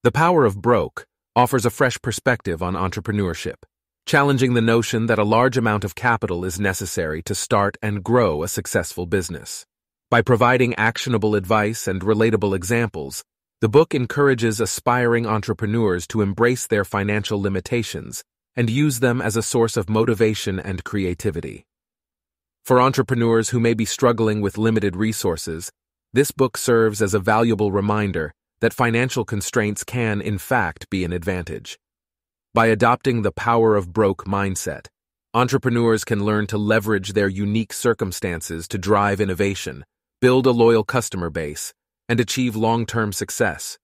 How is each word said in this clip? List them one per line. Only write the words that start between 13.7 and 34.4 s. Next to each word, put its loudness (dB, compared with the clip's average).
encourages 0
aspiring 0
entrepreneurs -2
to -2
embrace 0
their 2
financial -2
limitations -4
and 0
use 0
them 2
as -2
a 0
source 0
of -4
motivation 0
and -8
creativity. -6
For 4
entrepreneurs 2
who 2
may 2
be 0
struggling 2
with -2
limited 0
resources, -4
this 2
book -2
serves 2
as 0
a 2
valuable 2
reminder -2
that 0
financial 0
constraints -2
can, -4
in -4
fact, -4
be -2
an -4
advantage. -6
By 6
adopting 2
the 0
power 2
of -4
broke 2
mindset, -4